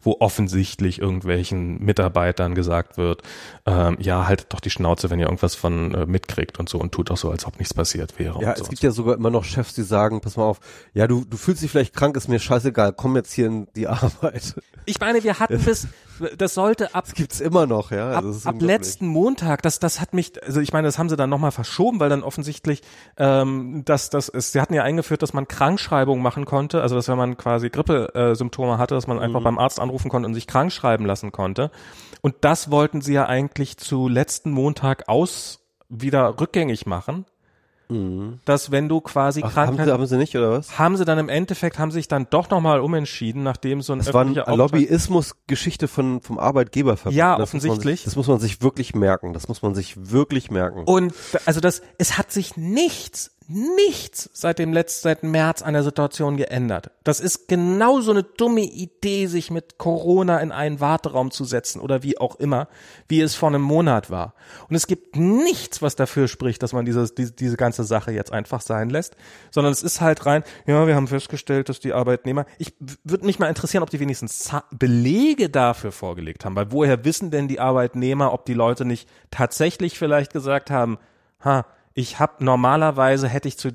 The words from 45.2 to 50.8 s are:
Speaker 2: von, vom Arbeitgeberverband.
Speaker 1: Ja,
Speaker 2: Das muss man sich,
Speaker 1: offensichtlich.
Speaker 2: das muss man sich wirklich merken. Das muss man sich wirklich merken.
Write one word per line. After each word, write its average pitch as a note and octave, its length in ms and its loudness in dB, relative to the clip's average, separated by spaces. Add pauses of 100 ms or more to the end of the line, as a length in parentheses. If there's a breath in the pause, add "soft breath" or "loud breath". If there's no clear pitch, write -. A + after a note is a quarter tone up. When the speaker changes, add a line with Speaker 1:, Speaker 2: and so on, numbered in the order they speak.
Speaker 2:
von, C3 340 -2
vom - 180 -8
Arbeitgeberverband. B2+ 760 2
Speaker 1:
Ja, E3 220 4
Speaker 2:
Das G#2 160 -2
muss D3 140 -2
man A2+ 80 2
sich, G#2+ 80 -4
Speaker 1:
offensichtlich. D3+ 220 -2
Speaker 2:
das G#2 100 -4
muss C3+ 120 0
man C3 120 6
sich G#2 220 -4
wirklich B2+ 340 0
merken. F#2+ 380 2
Das E2 160 -10
muss A#2 120 -8
man G2 140 0
sich F#2+ 360 -10
wirklich C3+ 380 2
merken. F2+ 360 -2